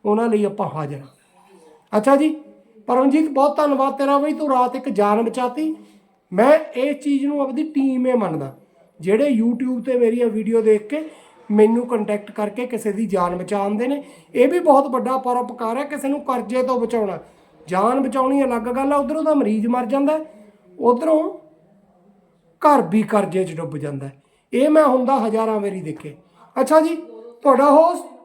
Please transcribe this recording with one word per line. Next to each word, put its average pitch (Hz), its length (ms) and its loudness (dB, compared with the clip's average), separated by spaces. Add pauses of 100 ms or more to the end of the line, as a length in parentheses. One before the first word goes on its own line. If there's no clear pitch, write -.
ਉਹਨਾਂ 214 240 0
ਲਈ 208 160 0
ਆਪਾਂ 196 240 -4
ਹਾਜ਼ਰ 143 300 -10
ਹਾਂ। - 1000 -10
ਅੱਛਾ 269 180 4
ਜੀ, 311 180 0 (520)
ਪਰਮਜੀਤ 277 440 2
ਬਹੁਤ 277 260 2
ਧੰਨਵਾਦ 277 420 0
ਤੇਰਾ 277 200 0
ਬਈ, 294 140 -2
ਤੂੰ 302 180 -4
ਰਾਤ 247 260 0
ਇੱਕ 262 120 -8
ਜਾਨ 208 340 2
ਬਚਾਤੀ। 247 520 -4 (580)
ਮੈਂ 226 200 4 (240)
ਇਹ 277 180 -2
ਚੀਜ਼ 277 320 -2
ਨੂੰ 285 140 -2
ਆਪਦੀ 269 220 -4
ਟੀਮ 269 440 -2
ਹੀ 254 60 2
ਮੰਨਦਾ। 160 400 -2 (480)
ਜਿਹੜੇ 214 320 2
YouTube 240 500 -2
ਤੇ 247 160 -2
ਮੇਰੀਆਂ 240 280 2
ਵੀਡੀਓ 220 340 0
ਦੇਖ 214 280 2
ਕੇ 302 140 -6 (480)
ਮੈਨੂੰ 220 360 4
ਕੰਟੈਕਟ 208 440 -4
ਕਰਕੇ 208 360 -6
ਕਿਸੇ 220 260 -4
ਦੀ 214 140 -4
ਜਾਨ 180 300 -2
ਬਚਾਉਂਦੇ 202 500 -2
ਨੇ, 285 160 -4 (320)
ਇਹ 254 140 4
ਵੀ 349 120 0
ਬਹੁਤ 285 260 6
ਵੱਡਾ 254 320 -2
ਪਰਉਪਕਾਰ 247 580 -4
ਹੈ। 277 80 -4
ਕਿਸੇ 285 240 -6
ਨੂੰ 285 120 -2
ਕਰਜ਼ੇ 247 420 -2
ਤੋਂ 254 180 -2
ਬਚਾਉਣਾ, 220 380 -2 (500)
ਜਾਨ 208 320 2
ਬਚਾਉਣੀ 269 420 0
ਅਲੱਗ 240 200 -2 (140)
ਗੱਲ 269 160 0
ਆ। 294 40 2
ਉੱਧਰੋਂ 285 260 -2
ਤਾਂ 311 120 2
ਮਰੀਜ਼ 220 320 0
ਮਰ 247 200 0
ਜਾਂਦਾ, 277 320 0 (600)
ਉੱਧਰੋਂ 160 440 2 (1400)
ਘਰ 285 200 6
ਵੀ 190 200 0
ਕਰਜ਼ੇ 190 420 0
'ਚ 156 120 -8
ਡੁੱਬ 151 220 -10
ਜਾਂਦਾ। 139 320 -10 (420)
ਇਹ 262 160 2
ਮੈਂ 302 160 6
ਹੁੰਦਾ 262 340 2
ਹਜ਼ਾਰਾਂ 220 420 -2
ਵਾਰੀ 202 200 -6
ਦੇਖੇ। 156 340 -12 (420)
ਅੱਛਾ 285 240 4
ਜੀ, 330 160 -2 (460)
ਤੁਹਾਡਾ 277 280 4
ਹੋਸਟ 320 320 4 (220)